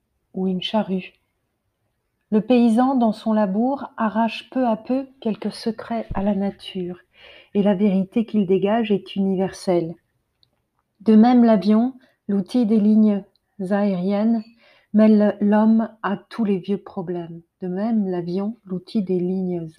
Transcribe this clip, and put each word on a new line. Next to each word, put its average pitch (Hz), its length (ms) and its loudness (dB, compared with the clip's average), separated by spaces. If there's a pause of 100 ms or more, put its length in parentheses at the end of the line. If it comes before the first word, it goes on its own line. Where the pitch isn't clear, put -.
(320)
ou 185 160 -4
une 185 140 -4
charrue. 185 500 -4 (1160)
Le 214 100 2
paysan, 240 540 2
dans 233 180 2
son 220 220 -4
labour, 214 640 -2
arrache 220 500 -4
peu 262 180 -2
à 220 120 -2
peu 262 280 -4 (140)
quelques 214 320 -6
secrets - 600 -8
à 196 80 -4
la 202 120 0
nature, 190 680 -8 (520)
et 202 100 2
la 202 120 2
vérité 190 500 0
qu'il 214 220 -2
dégage 202 440 0
est 190 260 -4
universelle. 185 800 -2 (1080)
De 220 120 4
même 240 300 6
l'avion, 220 480 4 (340)
l'outil 202 380 -2
des 214 160 2
lignes 214 420 4 (460)
aériennes, 202 720 0 (520)
mêle 208 460 4
l'homme 220 480 4 (140)
à 190 160 -4
tous - 260 -6
les 196 140 0
vieux 190 180 -4
problèmes. 170 640 -10 (220)
De 190 40 -8
même 196 440 -2
l'avion, 180 560 -6
l'outil 185 360 -6
des 185 160 -2
lignes 180 600 -4